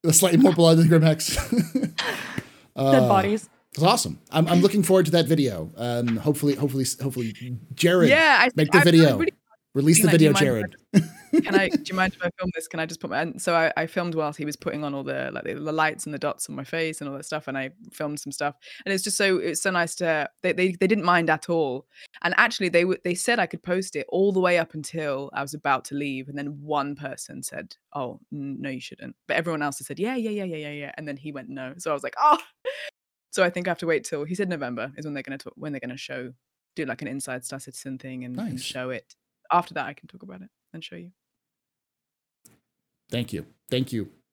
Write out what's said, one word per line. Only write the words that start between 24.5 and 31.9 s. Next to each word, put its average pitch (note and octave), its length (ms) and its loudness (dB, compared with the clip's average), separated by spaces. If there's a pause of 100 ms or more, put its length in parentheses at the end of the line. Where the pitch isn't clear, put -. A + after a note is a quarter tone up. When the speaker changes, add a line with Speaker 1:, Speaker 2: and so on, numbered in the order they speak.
Speaker 3:
up E3 140 -4
until D3 580 -6
I - 100 -6
was C3 120 -10
about C#3 320 -2
to C#3+ 100 -10
leave. C3+ 320 -6
And C#3+ 100 -12
then C#3+ 240 -8
one C#3+ 320 -4
person C#3 480 -12
said, - 320 -14 (220)
"Oh, C3 240 -10 (120)
n-, C#3 280 -10
no, C#3 100 -8
you C3 100 -10
shouldn't." - 360 -18 (100)
But - 100 -2
everyone D#3+ 260 -4
else C#3+ 180 -6
had C3+ 80 -16
said, C#3+ 100 -10
"Yeah, A3+ 160 -4
yeah, A3+ 160 -6
yeah, G#3 140 -6
yeah, E3+ 120 -8
yeah, D3 140 -10
yeah." D3 260 -12
And D#3 120 -12
then C#3 80 -10
he D3 160 -14
went, C3 160 -12
"No." C3 300 -12
So D#3+ 120 -6